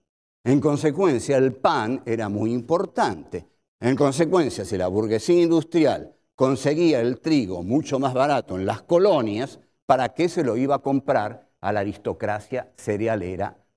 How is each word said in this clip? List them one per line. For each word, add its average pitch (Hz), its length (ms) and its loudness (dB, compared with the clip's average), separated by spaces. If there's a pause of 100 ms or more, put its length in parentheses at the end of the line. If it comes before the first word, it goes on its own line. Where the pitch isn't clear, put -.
(440)
En 135 160 4
consecuencia, 143 760 0
el 131 180 2
pan 131 520 -2
era 113 220 -4
muy 107 240 -2
importante. 123 960 -4 (320)
En 123 160 2
consecuencia, 143 680 0
si 95 120 -4
la 90 100 0
burguesía 107 560 2
industrial 160 720 0 (220)
conseguía 143 640 2
el 120 200 0
trigo 104 420 0
mucho 131 360 -2
más 131 160 -2
barato 131 420 0
en 95 80 -4
las 107 180 -4
colonias, 139 760 0 (280)
¿para 131 240 2
qué 175 180 0
se 170 160 -4
lo 113 120 -2
iba 135 200 0
a - 60 -6
comprar 131 680 -2 (100)
a 101 120 -4
la 104 80 -2
aristocracia 104 960 -6
cerealera 101 800 -4 (200)